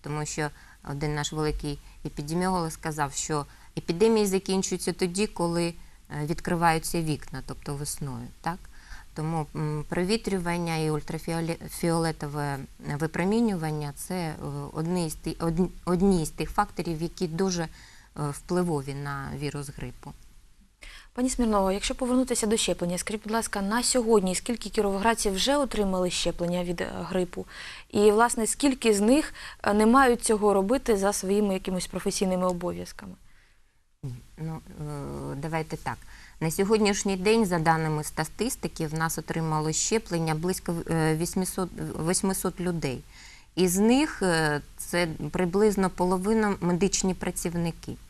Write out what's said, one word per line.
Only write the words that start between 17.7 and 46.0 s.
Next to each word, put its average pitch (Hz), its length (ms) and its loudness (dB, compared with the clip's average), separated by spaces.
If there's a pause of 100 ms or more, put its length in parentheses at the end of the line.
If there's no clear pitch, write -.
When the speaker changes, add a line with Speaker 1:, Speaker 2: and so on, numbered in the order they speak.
Speaker 1:
впливові 151 640 -2
на 143 460 -8
вірус 143 380 -6
грипу. 139 360 -12 (1000)
Speaker 2:
Пані 254 160 0
Смірнова, 208 440 2
якщо 202 220 -2
повернутися 254 520 0
до 220 100 4
щеплення, 175 400 0
скажіть, 208 260 -6
будь 214 100 -4
ласка, 214 280 -2
на 220 220 0
сьогодні 220 520 4
скільки - 340 -4
кіровоградців 202 640 2
вже 247 240 2
отримали 190 520 2
щеплення 175 540 0
від, 175 180 -4
е, 185 100 -4 (180)
грипу? 185 360 -2 (440)
І, 208 220 8
власне, 226 360 4
скільки 247 460 2
з 196 80 4
них, 262 320 4 (300)
е, 202 100 2
не 214 120 6
мають 240 380 6
цього 208 300 4
робити 202 440 4
за 196 160 2
своїми 202 400 2
якимись 185 340 -2
професійними 185 600 0
обов'язками? 175 680 -4 (880)
Speaker 1:
Ні, 127 120 -8 (220)
ну, 160 240 -8 (200)
е, 139 540 -8
давайте 160 420 -2
так. - 200 -6 (420)
На 160 120 0
сьогоднішній 196 640 4
день, 214 280 4
за 175 140 2
даними 156 440 2
статистики, - 840 -4
в 151 60 -6
нас 160 240 0
отримало 156 540 0
щеплення 165 640 0
близько, 175 400 -2 (140)
е, 160 260 4
вісьмисот, 180 540 -2 (260)
восьмисот 185 640 -2
людей. 151 440 -4 (520)
Із 180 220 4
них, 254 440 4
е, 160 400 2 (160)
це 175 300 0 (240)
приблизно 190 580 4
половина — 190 720 2